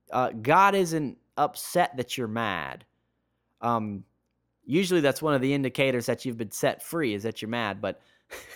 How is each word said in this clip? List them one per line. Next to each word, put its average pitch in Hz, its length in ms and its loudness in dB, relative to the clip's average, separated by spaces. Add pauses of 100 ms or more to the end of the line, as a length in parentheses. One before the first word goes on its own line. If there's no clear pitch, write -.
(120)
Uh, 123 200 0
God 170 440 4
isn't 160 420 0 (200)
upset 147 600 0
that - 200 -4
you're 120 100 -2
mad. 95 580 -4 (760)
Um, 107 420 -2 (600)
usually 175 360 2
that's 139 200 2
one 156 120 2
of 131 80 2
the 135 120 2
indicators 131 520 0
that 120 200 -2
you've 120 120 -6
been 113 140 -8
set - 320 -2
free, 147 300 -2
is 101 100 -4
that 113 180 -6
you're 110 80 -6
mad, 107 320 -4
but 98 200 -4 (540)